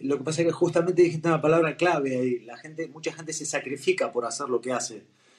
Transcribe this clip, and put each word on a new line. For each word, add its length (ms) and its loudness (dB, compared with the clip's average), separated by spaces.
lo 160 0
que 60 -10
pasa 160 -2
es 80 2
que 40 4
justamente 500 2
dijiste 260 2
una 120 2
palabra 360 4
clave 400 0
ahí. 240 0
La 160 -16
gente, 320 -12
mucha 240 -8
gente 200 -12
se 140 -8
sacrifica 680 -2
por 120 0
hacer 240 -6
lo 120 0
que 120 -4
hace. 340 -6